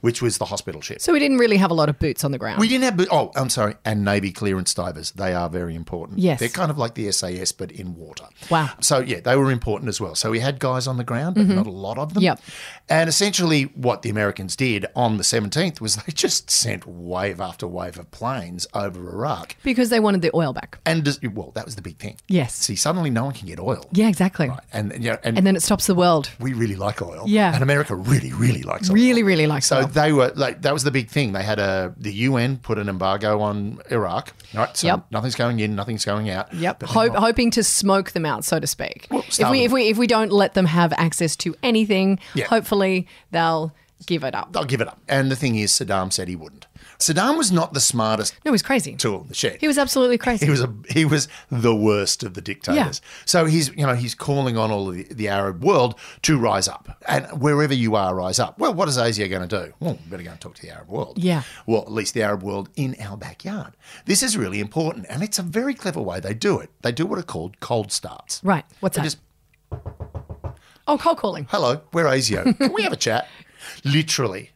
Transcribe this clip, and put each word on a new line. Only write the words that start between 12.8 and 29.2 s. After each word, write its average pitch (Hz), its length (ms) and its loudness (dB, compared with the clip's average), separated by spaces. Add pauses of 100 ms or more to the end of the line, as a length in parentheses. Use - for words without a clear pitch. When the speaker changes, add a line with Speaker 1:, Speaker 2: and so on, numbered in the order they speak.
Speaker 1:
And 160 180 4
essentially 160 540 2 (140)
what 123 260 0
the 113 80 -4
Americans 101 460 -2
did 113 280 0 (100)
on 113 220 2
the 98 80 -2
seventeenth 143 560 0
was 110 160 -2
they 131 160 -8
just - 380 -2
sent 101 360 0
wave 90 540 -6
after 90 260 -8
wave 90 320 -8
of 85 120 -18
planes 98 640 -6
over 90 360 -6
Iraq. 101 520 -6
Speaker 2:
Because 247 260 2
they 226 120 4
wanted 202 200 4
the 165 160 2
oil 160 160 2
back. - 320 -12
Speaker 1:
And, 160 180 2
just, 143 240 -2
well, 98 280 -8
that 90 100 -6
was 107 120 -12
the 95 60 -14
big 85 140 -12
thing. - 220 -14 (100)
Speaker 2:
Yes. 165 280 2
Speaker 1:
See, - 200 -2
suddenly 165 320 0
no 120 160 0
one 139 80 -6
can 104 160 -12
get - 100 -12
oil. 98 340 -4
Speaker 2:
Yeah, 214 160 6
exactly. 180 420 2
Speaker 1:
Right. 131 100 -8 (100)
And, 104 220 -4 (100)
you 117 100 0
know, 113 120 -4
and 117 140 2
Speaker 2:
And 190 80 6
then 190 100 6
it 165 60 0
stops - 240 0
the 202 80 4
world. 175 340 4 (100)
Speaker 1:
we 127 140 -4
really 113 240 0
like 98 240 -4
oil. 85 260 -10
Speaker 2:
Yeah. 208 280 4
Speaker 1:
And 123 80 2
America 143 320 2
really, 127 400 0
really 120 160 4 (140)
likes 180 260 -2
oil. 196 40 4
Speaker 2:
Really, 233 280 6